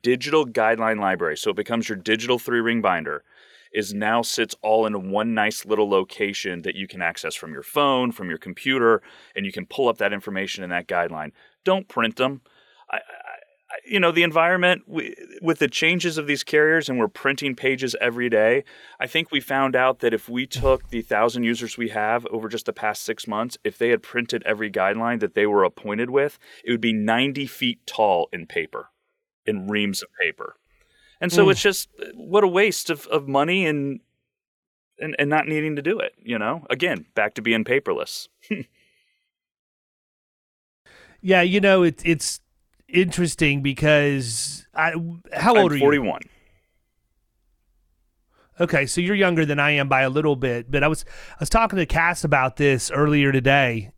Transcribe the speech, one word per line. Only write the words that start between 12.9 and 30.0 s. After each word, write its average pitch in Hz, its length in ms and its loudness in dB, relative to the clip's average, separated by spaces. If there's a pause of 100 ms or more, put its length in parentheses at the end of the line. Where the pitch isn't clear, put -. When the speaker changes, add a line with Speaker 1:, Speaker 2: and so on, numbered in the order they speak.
Speaker 1:
I, - 60 -6
I, - 40 -4 (680)
I, - 60 -16 (100)
you - 140 -2
know, 170 140 2
the 165 100 2
environment, 175 640 2
we, - 260 -8 (300)
with 165 160 0
the 151 80 2
changes 165 500 0
of 151 120 -6
these 143 160 -2
carriers, 151 440 2
and 127 120 -2
we're 107 80 2
printing 139 480 -4
pages 131 440 -2
every 120 300 -2
day, 113 320 4 (380)
I 127 80 -6
think 160 240 -4
we 147 80 0
found 135 340 -2
out 127 240 2
that 117 160 0
if - 140 -6
we 123 180 -6
took 131 440 0
the 117 120 -6
thousand 117 400 0
users 117 340 -2
we 117 120 -6
have 110 380 -2
over 110 220 -6
just 107 180 -6
the 120 60 -6
past 107 300 -4
six - 240 -8
months, 113 380 -4
if 107 120 -4
they 120 120 0
had 117 160 2
printed 120 420 -6
every 107 240 -2
guideline 107 480 0
that 101 160 -2
they 104 120 2
were 101 180 4
appointed 107 460 -4
with, 139 280 0 (260)
it - 60 -6
would 117 100 0
be 113 120 2
ninety 123 560 0
feet - 380 -6
tall 95 460 0
in 82 140 -8
paper, - 440 -8 (540)
in 101 220 -4
reams 104 340 -2